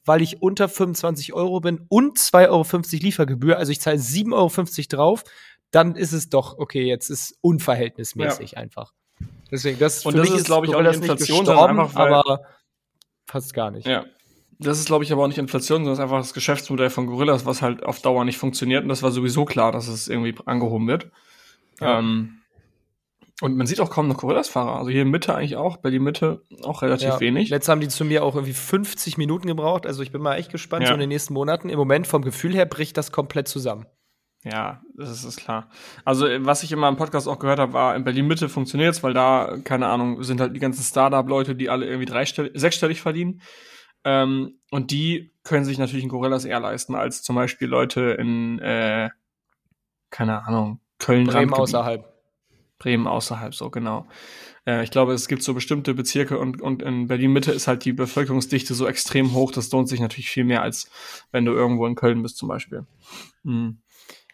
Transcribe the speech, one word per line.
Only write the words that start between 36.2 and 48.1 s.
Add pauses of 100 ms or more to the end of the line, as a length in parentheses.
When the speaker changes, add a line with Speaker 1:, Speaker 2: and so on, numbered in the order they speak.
Speaker 2:
äh,
was
ich
immer
im
Podcast
auch
gehört
hab,
war,
in
Berlin-Mitte
funktioniert's,
weil
da,
keine
Ahnung,
sind
halt
die
ganzen
Startup-Leute,
die
alle
irgendwie
dreistell-,
sechsstellig
verdienen. (600)
Ähm, (100)
und
die (120)
können
sich
natürlich
ein
Gorillas
eher
leisten,
als
zum
Beispiel
Leute (180)